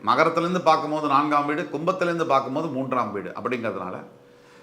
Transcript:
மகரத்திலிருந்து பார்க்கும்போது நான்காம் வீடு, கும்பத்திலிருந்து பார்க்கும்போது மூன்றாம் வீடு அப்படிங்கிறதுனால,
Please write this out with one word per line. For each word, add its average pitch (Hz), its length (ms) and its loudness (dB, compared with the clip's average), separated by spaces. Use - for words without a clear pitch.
மகரத்திலிருந்து 165 540 2
பார்க்கும்போது 151 480 2
நான்காம் 143 380 2
வீடு, 151 240 -2
கும்பத்திலிருந்து 170 560 -2
பார்க்கும்போது 135 420 0
மூன்றாம் 127 440 -2
வீடு 92 180 -6
அப்படிங்கிறதுனால, 101 640 -6